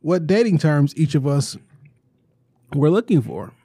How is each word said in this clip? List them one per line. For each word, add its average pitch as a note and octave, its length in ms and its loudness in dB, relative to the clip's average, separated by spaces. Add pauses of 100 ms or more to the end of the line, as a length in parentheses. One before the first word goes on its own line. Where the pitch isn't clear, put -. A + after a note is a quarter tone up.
what E3+ 260 -2
dating G3+ 300 2
terms D3 400 0
each D#3 180 0
of C#3 120 0
us C#3+ 280 -2 (1160)
were D3 160 2
looking F#3+ 320 2
for. D#2 320 -12 (120)